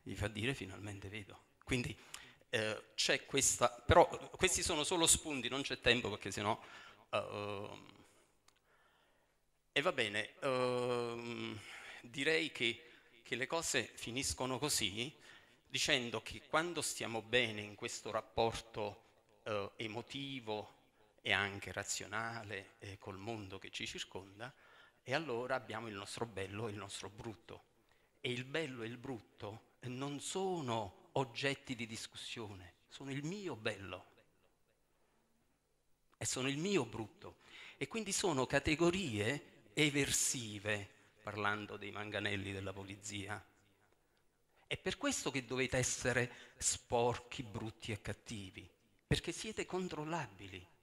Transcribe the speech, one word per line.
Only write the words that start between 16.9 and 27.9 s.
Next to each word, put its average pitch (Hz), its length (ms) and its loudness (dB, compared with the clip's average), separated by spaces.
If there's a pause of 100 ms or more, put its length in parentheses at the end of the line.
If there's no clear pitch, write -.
bene 110 400 4
in 104 140 -8
questo - 340 -8
rapporto, 107 960 0 (400)
eh, 104 320 -2
emotivo 113 1000 -6 (440)
e 110 100 2
anche 98 400 2
razionale, 104 1080 -4
eh, 101 180 -10
col 98 200 -10
mondo 98 420 -6
che 95 100 -14
ci - 160 -6
circonda, 98 680 -10 (520)
e 123 100 -4
allora 131 400 -2
abbiamo 113 340 -4
il 110 60 -6
nostro 101 320 -4
bello 101 420 -6
e 107 40 -4
il 101 60 -8
nostro 98 320 -10
brutto. 104 560 -12 (560)